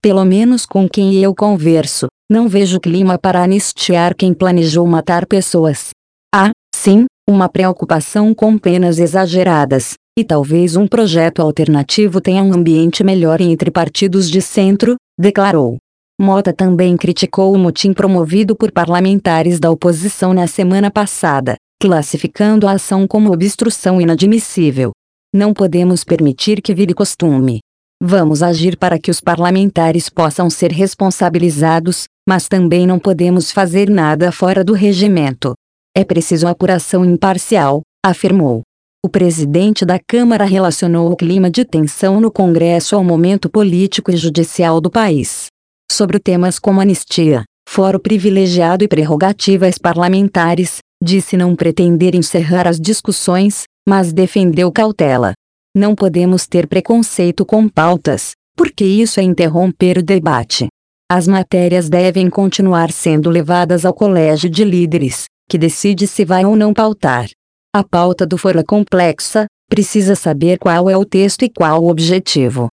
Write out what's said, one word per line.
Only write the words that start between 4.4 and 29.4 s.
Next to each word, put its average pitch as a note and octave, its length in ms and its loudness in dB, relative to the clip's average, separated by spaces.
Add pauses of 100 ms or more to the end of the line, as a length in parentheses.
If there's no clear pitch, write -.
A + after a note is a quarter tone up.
matar E3+ 400 0
pessoas. E3 640 -2 (440)
Há, G3 160 4 (240)
sim, G#3 300 4 (240)
uma F#3+ 200 2
preocupação F#3 840 0
com G#3+ 240 2
penas F3 400 0
exageradas, E3 960 0 (240)
e A3 60 0
talvez D#3+ 500 0
um G3 120 2
projeto E3+ 540 0
alternativo E3+ 800 0
tenha F#3+ 220 0
um G3 100 2
ambiente E3 520 2
melhor E3+ 360 2
entre E3 300 0
partidos F3+ 600 -2
de F#3+ 120 0
centro", G3+ 540 0 (220)
declarou. F3 580 0 (440)
Mota G3 320 2
também F3+ 440 2
criticou F#3+ 580 0
o F#3+ 40 2
motim F3+ 340 0
promovido F#3+ 640 0
por G#3+ 160 -2
parlamentares F3 880 0
da E3 100 2
oposição F3+ 640 -2
na F3 120 0
semana G3 440 0
passada, D3 680 -2 (240)
classificando G3+ 880 0
a G3 60 0
ação G3 340 -2
como G#3+ 260 2
obstrução F#3 680 -2
inadmissível. E3 880 0 (440)
"Não G#3 180 2
podemos F3+ 520 0
permitir D#3+ 580 0
que G#3 120 -2
vire F3 200 0
costume. C3 680 -2 (420)
Vamos E3+ 400 0
agir E3+ 340 0
para F3 220 -2
que - 120 -4
os E3+ 100 -4
parlamentares F3 880 0